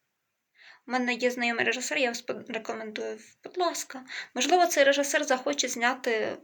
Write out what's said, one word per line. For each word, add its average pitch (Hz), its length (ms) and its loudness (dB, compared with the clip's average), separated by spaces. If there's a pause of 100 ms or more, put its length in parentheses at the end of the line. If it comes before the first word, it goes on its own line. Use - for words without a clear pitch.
(880)
У - 40 -12
мене 247 240 0
є 247 160 0
знайомий 240 340 0
режисер, 254 340 -2
я 254 100 2
вас 233 120 -4
порекомендую, 220 1000 -8 (260)
будь - 140 -14
ласка. 285 460 -4 (300)
Можливо, 311 320 6
цей 320 180 6
режисер 285 400 2
захоче 277 440 0
зняти 240 760 -2